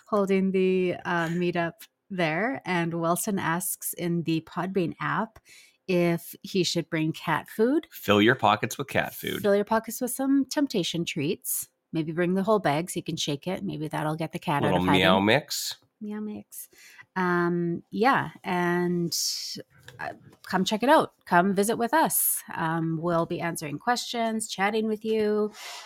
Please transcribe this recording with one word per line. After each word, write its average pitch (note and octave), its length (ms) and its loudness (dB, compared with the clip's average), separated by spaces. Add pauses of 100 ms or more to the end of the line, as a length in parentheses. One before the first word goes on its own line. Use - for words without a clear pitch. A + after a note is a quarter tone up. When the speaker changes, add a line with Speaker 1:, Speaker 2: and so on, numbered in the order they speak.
Speaker 1:
holding F#3+ 440 2
the, F#3 440 2 (100)
uh, E3+ 220 0
meetup E3+ 460 0 (360)
there. F#3 560 -2
And E3+ 300 0
Wilson F3 420 0
asks - 560 -4
in E3+ 300 -2
the D#3+ 180 0
Podbean F3+ 580 -4
app D3+ 380 -2 (500)
if F3 540 2
he F#3+ 220 -2
should E3 260 -2
bring D#3+ 240 0
cat - 340 -2
food. C4 440 0
Speaker 2:
Fill G#2 320 4
your B2 120 6
pockets G#2+ 420 2
with C3+ 100 -8
cat - 260 0
food. - 300 -6
Speaker 1:
Fill G3+ 120 4
your G#3 100 0
pockets A3 360 -4
with A#3+ 100 -4
some C4+ 340 2
temptation F3 600 -2
treats. - 640 -4 (240)
Maybe D#3+ 180 -2
bring F3 220 0
the F#3+ 100 0
whole G#3+ 160 4
bag E3+ 300 0
so - 80 -8
you E3+ 60 -6
can E3 140 -6
shake D3 300 -4
it. F#3 160 -4
Maybe D3+ 240 -6
that'll D3+ 300 -2
get D#3+ 160 -6
the F3 60 -8
cat C#3+ 240 0
Speaker 2:
Little F#2+ 160 2
Speaker 1:
out - 20 2
of F2+ 60 2
hiding. F#2 140 6
Speaker 2:
meow F#2+ 180 6
mix. - 560 2 (260)
Speaker 1:
Meow G#3 200 -8
mix. G#3 480 -12 (480)
Um, F3 760 0
yeah, G3 380 2 (140)
and, F3 720 0 (840)
uh, - 140 -8 (300)
come F#3 200 0
check G#3 180 0
it A#3+ 80 2
out. D4+ 220 4 (140)
Come F#3 280 4
visit G3+ 240 2
with A#3 160 0
us. - 480 2 (140)
Um, E3 460 -2
we'll E3+ 240 2
be E3 160 -6
answering D#3+ 380 -6
questions, A3+ 680 -2
chatting G#3+ 400 -2
with G#3+ 160 -4
you. G#3+ 480 0 (340)